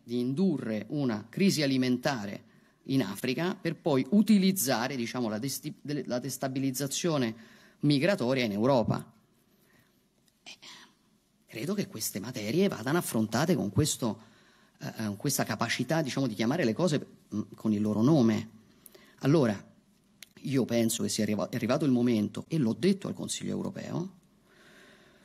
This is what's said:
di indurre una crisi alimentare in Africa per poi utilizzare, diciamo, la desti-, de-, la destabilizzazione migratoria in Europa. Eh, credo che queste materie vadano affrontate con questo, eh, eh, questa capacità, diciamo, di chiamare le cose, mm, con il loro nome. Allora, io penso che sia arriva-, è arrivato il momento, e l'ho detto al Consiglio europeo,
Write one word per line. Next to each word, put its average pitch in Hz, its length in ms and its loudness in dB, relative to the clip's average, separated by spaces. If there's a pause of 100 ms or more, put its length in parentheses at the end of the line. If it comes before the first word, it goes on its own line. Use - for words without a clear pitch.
di 120 160 -4
indurre 131 720 0
una 123 400 -2
crisi 165 320 2
alimentare 127 800 0 (420)
in 131 180 2
Africa 127 520 -2
per 160 200 -6
poi - 340 0
utilizzare, 185 880 4
diciamo, 120 340 -2
la 107 80 -2
desti-, 139 420 -6
de-, 143 280 -6
la 123 120 -2
destabilizzazione 135 1160 -2 (460)
migratoria 139 640 2
in 107 80 0
Europa. 113 600 2 (1300)
Eh, - 140 -20 (880)
credo 147 280 -6
che 202 140 -2
queste - 320 -6
materie 123 480 0
vadano 131 300 -2
affrontate 139 580 2
con 101 140 -2
questo, 131 520 0 (580)
eh, - 260 -8
eh, 104 100 -2
questa 131 280 -2
capacità, 120 580 0
diciamo, 135 240 -2
di 110 80 -2
chiamare 123 320 0
le 110 80 2
cose, 151 320 0 (280)
mm, 107 80 -2 (120)
con 110 200 0
il 104 80 0
loro 107 200 0
nome. 117 480 4 (680)
Allora, 131 440 2 (800)
io 131 240 0
penso 113 380 0
che 101 60 -2
sia 107 140 0
arriva-, 101 260 -2
è - 60 -6
arrivato 131 300 0
il 135 60 2
momento, 120 560 2
e 165 100 -2
l'ho 113 160 2
detto 190 340 0
al 104 60 -6
Consiglio - 380 -6
europeo, 123 640 -6 (1080)